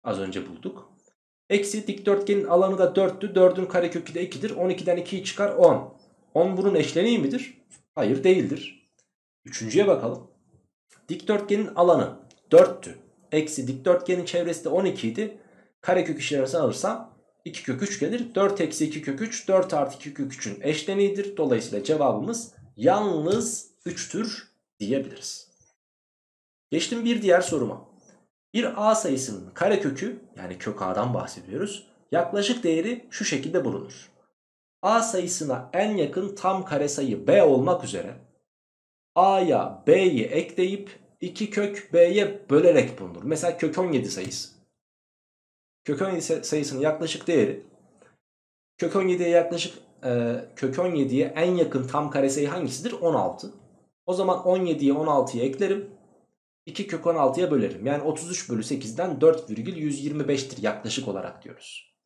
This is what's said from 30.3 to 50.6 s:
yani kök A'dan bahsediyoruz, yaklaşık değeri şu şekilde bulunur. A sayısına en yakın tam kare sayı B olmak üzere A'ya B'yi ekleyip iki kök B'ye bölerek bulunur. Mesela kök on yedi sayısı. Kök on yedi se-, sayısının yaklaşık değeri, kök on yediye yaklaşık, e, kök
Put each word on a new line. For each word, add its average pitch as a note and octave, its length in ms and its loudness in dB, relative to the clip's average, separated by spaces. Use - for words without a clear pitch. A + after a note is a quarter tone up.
yani F#2 220 -12
kök - 240 -8
A'dan G2+ 320 -2
bahsediyoruz, G2+ 760 -8
yaklaşık G3 520 0
değeri F3 460 -2
şu - 140 -8
şekilde D#3 400 -2
bulunur. G2 460 -8
A A3 200 4
sayısına F3 680 -4
en G#3 240 0
yakın F#3 380 -2
tam F#3+ 300 -2
kare D3 240 -2
sayı B2 380 -4
B G3+ 160 8
olmak D3 420 4
üzere G2 300 -8
A'ya F3 720 4
B'yi E3 380 6
ekleyip F#3 720 -4
iki F#3+ 300 -6
kök - 420 -4
B'ye F3 580 4
bölerek C#3+ 500 6
bulunur. F2 220 -12
Mesela E3 340 -2
kök D#3 220 -2
on F#3 140 0
yedi A2 180 0
sayısı. - 420 -10
Kök D3 180 -2
on F#3+ 80 0
yedi F3 120 -2
se-, - 200 -2
sayısının C#3+ 380 -4
yaklaşık D3+ 460 -2
değeri, C#3 400 2
kök E3+ 180 -2
on F#3+ 120 2
yediye F3 200 0
yaklaşık, E3+ 500 0
e, A#2+ 360 -2
kök C3 220 -4